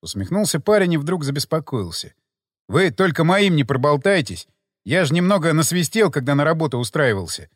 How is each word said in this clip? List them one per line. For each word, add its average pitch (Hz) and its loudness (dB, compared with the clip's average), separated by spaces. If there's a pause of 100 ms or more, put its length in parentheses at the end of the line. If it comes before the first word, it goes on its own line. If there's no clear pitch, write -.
Усмехнулся 147 -4
парень 190 2
и 160 0
вдруг 151 -4
забеспокоился. 135 -6 (560)
«Вы 165 2
только 170 0
моим 185 4
не 139 2
проболтайтесь. 143 0 (360)
Я 175 0
ж 127 0
немного 175 2
насвистел, 170 2
когда 139 -2
на 143 2
работу 160 0
устраивался. 110 -2